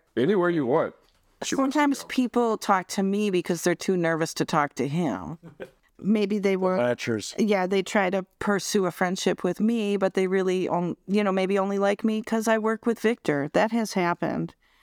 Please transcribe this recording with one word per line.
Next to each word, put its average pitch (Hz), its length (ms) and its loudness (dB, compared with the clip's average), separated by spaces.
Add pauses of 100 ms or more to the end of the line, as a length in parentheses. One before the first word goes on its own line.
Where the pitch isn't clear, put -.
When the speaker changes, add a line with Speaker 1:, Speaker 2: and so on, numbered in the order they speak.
(160)
Speaker 1:
Anywhere 175 360 2
you 151 140 0
want. 127 280 0 (500)
Speaker 2:
Sometimes 277 640 0
people 240 500 0
talk 190 320 0
to - 140 -2
me 202 280 0
because 175 320 0
they're 180 120 4
too 190 220 0
nervous 165 380 0
to 156 100 0
talk 147 300 0
to 127 120 -2
him. 139 520 -4 (300)
<laughs> - 300 -20
Maybe 208 380 0
they 196 180 2
were 185 220 0
Speaker 3:
Latchers. 120 600 0
Speaker 2:
Yeah, 190 260 2
they 196 160 2
try 185 300 0
to 185 120 0 (140)
pursue 202 480 0
a 170 60 0
friendship 185 520 -2
with 180 160 -2
me, 208 380 0
but 190 160 0
they 190 140 2
really 185 400 0
on-, 175 280 -2 (120)
you 208 160 2
know, 196 80 0
maybe 190 260 0
only 196 220 0
like 196 240 2
me 220 180 0
'cause 220 260 -2
I 220 120 4
work 220 260 -2
with 226 140 0
Victor. 151 540 0
That 208 180 2
has 226 220 -2
happened. 170 600 -2 (300)